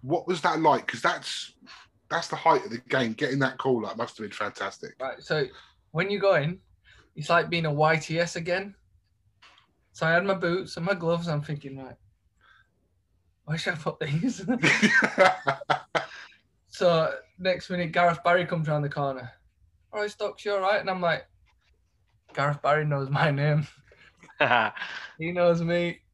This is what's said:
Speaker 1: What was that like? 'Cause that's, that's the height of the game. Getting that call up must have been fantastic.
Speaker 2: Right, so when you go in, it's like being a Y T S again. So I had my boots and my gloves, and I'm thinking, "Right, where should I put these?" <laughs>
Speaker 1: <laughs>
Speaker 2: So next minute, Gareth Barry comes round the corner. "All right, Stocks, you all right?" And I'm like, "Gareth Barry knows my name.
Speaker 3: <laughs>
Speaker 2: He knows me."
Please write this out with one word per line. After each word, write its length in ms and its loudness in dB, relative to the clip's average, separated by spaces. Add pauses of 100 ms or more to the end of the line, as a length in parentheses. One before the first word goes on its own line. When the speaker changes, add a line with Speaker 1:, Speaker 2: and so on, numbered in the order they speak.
Speaker 1:
What 260 -2
was 140 -2
that 200 0
like? 260 4
'Cause 140 -8
that's, 520 -4 (560)
that's 180 -4
the 80 -6
height 300 4
of 60 -10
the 80 -8
game. 340 0
Getting 260 -2
that 200 0
call 260 0
up 120 -10
must 200 -8
have 100 -10
been 80 -12
fantastic. 640 -8
Speaker 2:
Right, 240 -8
so 220 0 (460)
when 200 -2
you 80 -2
go 160 4
in, 240 0 (560)
it's 140 -10
like 200 4
being 160 -2
a 80 0
Y 240 4
T 220 -4
S 160 -2
again. 400 -4 (1160)
So 120 -4
I 60 2
had 140 4
my 80 2
boots 420 -2
and 100 -6
my 80 0
gloves, 340 -2
and 80 -2
I'm 60 -2
thinking, 360 -10
"Right, 180 -14 (1500)
where 120 -6
should 180 -4
I 20 -10
put 240 -6
these?" 440 -2
<laughs> 0 -
Speaker 1:
<laughs> 1200 4 (1000)
Speaker 2:
So 460 2 (260)
next 300 -2
minute, 240 -4
Gareth 280 4
Barry 240 4
comes 220 -2
round 160 0
the 60 -2
corner. 420 -4 (640)
"All 80 -4
right, 100 -4
Stocks, 320 -8
you 100 -2
all 60 0
right?" 220 2
And 80 -4
I'm 100 -2
like, 260 0 (1080)
"Gareth 280 0
Barry 240 2
knows 240 -2
my 220 2
name. 340 0 (720)
Speaker 3:
<laughs> 340 4 (440)
Speaker 2:
He 140 -4
knows 300 4
me." 400 -2 (120)